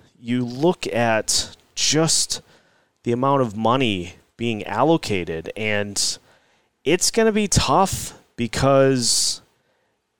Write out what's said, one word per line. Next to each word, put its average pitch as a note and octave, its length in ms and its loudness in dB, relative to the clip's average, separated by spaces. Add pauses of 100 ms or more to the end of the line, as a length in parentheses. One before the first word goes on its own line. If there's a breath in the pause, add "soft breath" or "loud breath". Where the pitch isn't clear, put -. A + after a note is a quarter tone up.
(200 loud breath)
you B2 240 -2
look C3+ 440 -2
at A2+ 680 -2 (200)
just - 680 0 (600 soft breath)
the A#2+ 100 -2
amount C3+ 280 2
of A2 140 -4
money A2 600 0 (200)
being A2+ 320 -4
allocated, G2 880 -2
and G#2 640 -4 (640 soft breath)
it's - 280 0
gonna A3+ 200 2
be G#3 160 0
tough - 680 0 (220)
because C3+ 1080 2 (800)